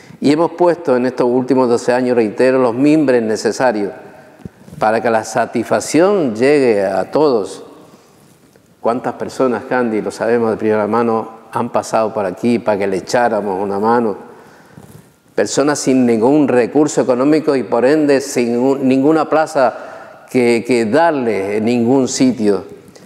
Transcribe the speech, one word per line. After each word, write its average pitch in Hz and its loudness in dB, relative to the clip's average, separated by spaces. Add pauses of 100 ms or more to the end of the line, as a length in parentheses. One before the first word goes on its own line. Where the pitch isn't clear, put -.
(220)
Y 135 2
hemos 160 0
puesto 165 0
en 123 0
estos 127 0
últimos 127 2
doce 117 0
años, 123 0
reitero, 120 2
los 120 0
mimbres 135 2
necesarios 107 -2 (880)
para 113 0
que 117 -2
la 110 0
satisfacción 123 0
llegue 123 2
a 95 -2
todos. 135 0 (1160)
¿Cuántas 120 -2
personas, 113 -2
Candy, 120 -2
lo 95 -6
sabemos 113 0
de 104 -4
primera 107 0
mano, 113 -2
han 120 -6
pasado 110 -2
por 104 -4
aquí 117 -2
para 107 -2
que 98 -4
le 95 -4
echáramos 104 -2
una 98 -4
mano? 113 0 (1160)
Personas 139 0
sin 131 2
ningún 123 4
recurso 135 2
económico 143 2
y 131 -2
por 117 0
ende 143 2
sin 120 -2
un, 135 0
ninguna 139 2
plaza - -2
que, 120 2
que 120 2
darle 113 0
en 110 -2
ningún 123 2
sitio. 110 0 (400)